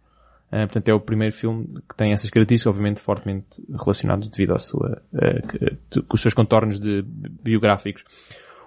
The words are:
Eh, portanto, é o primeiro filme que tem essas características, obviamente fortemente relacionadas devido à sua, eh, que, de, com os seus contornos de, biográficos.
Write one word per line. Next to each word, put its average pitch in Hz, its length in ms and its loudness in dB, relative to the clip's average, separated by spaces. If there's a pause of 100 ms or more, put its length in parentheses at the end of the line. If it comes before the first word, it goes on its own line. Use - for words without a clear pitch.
(500)
Eh, 107 160 0
portanto, 101 220 0
é 107 60 8
o 107 60 6
primeiro 110 340 0
filme 113 320 -4 (220)
que - 80 -20
tem 107 160 2
essas 104 180 -2
características, 113 420 4
obviamente 104 280 -2
fortemente 98 460 -4 (380)
relacionadas 101 440 0
devido 98 260 0
à - 40 0
sua, - 420 -4 (140)
eh, - 320 2
que, - 120 -10 (320)
de, - 120 0
com - 120 -2
os 110 60 0
seus - 140 2
contornos 107 460 2
de, 104 220 -2 (400)
biográficos. 104 600 0 (640)